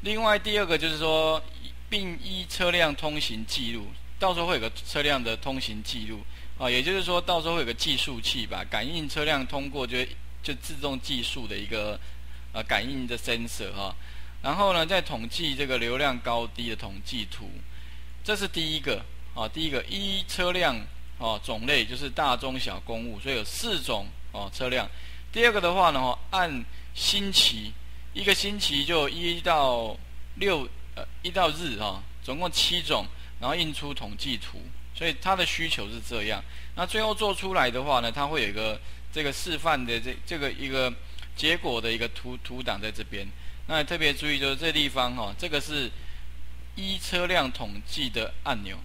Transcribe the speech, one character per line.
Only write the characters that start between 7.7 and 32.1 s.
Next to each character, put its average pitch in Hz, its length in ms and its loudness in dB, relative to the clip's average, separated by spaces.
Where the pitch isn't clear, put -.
计 135 240 0
数 131 200 -2
器 113 280 0
吧， 92 240 -4
感 110 120 0
应 151 240 -2
车 147 200 0
辆 143 200 2
通 139 220 -4
过 131 180 -2
就 123 120 -2
会， 127 100 0
就 143 120 -2
自 - 220 -4
动 139 220 -2
计 123 240 -2
数 - 240 -2
的 101 80 -4
一 101 120 -4
个， 104 340 -2
呃， 110 80 -4
感 107 200 2
应 127 240 -2
的 117 120 -2
sensor 117 560 -2
哈。 98 200 -4
然 143 160 0
后 196 160 4
呢， 165 140 4
再 180 160 2
统 117 260 -4
计 151 260 -2
这 139 120 0
个 127 100 2
流 120 220 0
量 135 220 2
高 117 260 0
低 117 240 -4
的 110 40 -2
统 104 200 -4
计 113 260 -2
图， 98 200 -6
这 214 100 2
是 196 140 0
第 160 260 0
一 151 60 0
个， 123 240 0
啊， 110 120 0
第 156 160 -2
一 160 60 2
个 135 180 0
依 196 400 -2
车 180 260 2
辆， 156 280 4
哦， 110 260 0
种 113 220 -2
类 135 180 6
就 120 100 -4
是 131 140 -2
大、 135 260 2
中、 131 240 -2
小 95 220 -2
公 117 260 -4
务， 110 140 -6
所 135 100 -4
以 135 40 2
有 110 100 0
四 202 380 -2
种， 107 240 0
哦， 101 180 -4
车 127 200 -2
辆。 123 180 2
第 226 140 4
二 233 80 10
个 208 80 4
的 175 140 4
话 180 160 8
呢， 139 100 2
哦， 127 180 2
按 175 340 2
星 196 360 2
期， 110 440 4
一 196 120 -4
个 190 100 8
星 202 240 0
期 143 260 2
就 151 240 4
一 170 320 0
到 131 560 4
六， 165 320 2
呃， - 100 -6
一 175 80 -2
到 175 200 4
日， 147 280 -2
哦， 98 240 -2